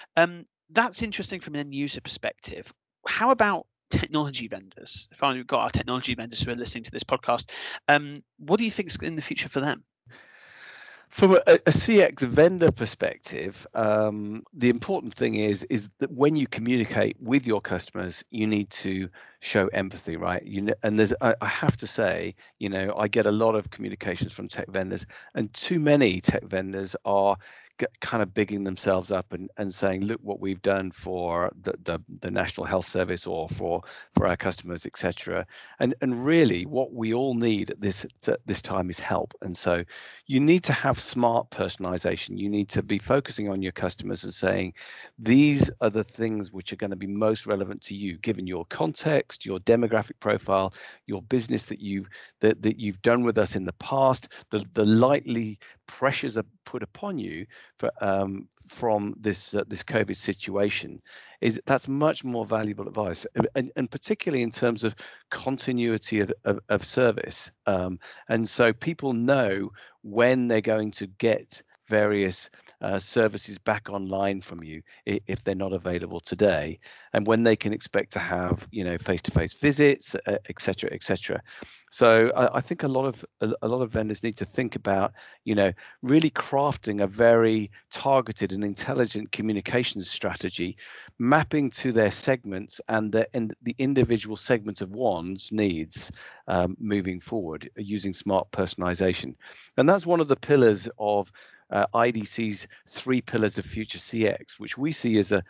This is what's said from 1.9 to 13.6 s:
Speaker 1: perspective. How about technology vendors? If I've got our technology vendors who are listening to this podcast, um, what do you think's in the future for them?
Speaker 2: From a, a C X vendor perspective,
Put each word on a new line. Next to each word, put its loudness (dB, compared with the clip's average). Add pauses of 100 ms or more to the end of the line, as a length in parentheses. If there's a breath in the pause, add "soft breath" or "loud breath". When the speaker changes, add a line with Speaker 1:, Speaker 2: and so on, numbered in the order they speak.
Speaker 1:
perspective. -8 (320)
How 2
about 2 (220)
technology -2
vendors? -12
If -12
I've -2
got 0
our -2
technology -2
vendors -6
who -2
are -4
listening -6
to -14
this -6
podcast, -2 (400 loud breath)
um, 2 (220)
what 2
do 0
you 0
think's -6
in -6
the -6
future -6
for -4
them? -2 (1300 loud breath)
Speaker 2:
From 8 (100)
a, 10
a 6
C 6
X 2
vendor 6
perspective, -6